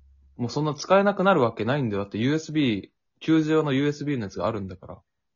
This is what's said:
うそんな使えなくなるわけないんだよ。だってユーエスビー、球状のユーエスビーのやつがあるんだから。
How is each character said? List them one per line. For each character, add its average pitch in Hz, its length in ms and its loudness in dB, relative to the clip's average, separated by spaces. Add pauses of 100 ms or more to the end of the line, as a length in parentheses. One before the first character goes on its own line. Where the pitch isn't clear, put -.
(380)
う 120 120 -4
そ 147 120 -4
ん 151 40 0
な 151 80 -2
使 185 260 4
え 202 40 4
な 202 120 2
く 196 80 0
な 196 100 6
る 156 80 4
わ 117 120 2
け 107 120 -4
な 135 120 0
い 143 60 0
ん 117 60 0
だ 101 80 -2
よ。 98 60 -2
だ 98 40 -12
っ - 40 -20
て 98 60 -4
ユ 127 160 0
ー - 20 0
エ 156 40 0
ス 156 140 -12
ビ 123 340 0
ー、 - 20 -20 (300)
球 160 240 2
状 156 200 2
の 147 80 -2
ユ 135 140 2
ー - 40 2
エ - 40 0
ス 147 100 -10
ビ 143 120 -2
ー - 20 -4
の 113 80 -4
や 95 40 -6
つ - 100 -10
が 87 80 0
あ 110 40 -2
る 104 100 -4
ん 95 60 -8
だ 90 80 -12
か - 120 -20
ら。 - 140 -16 (340)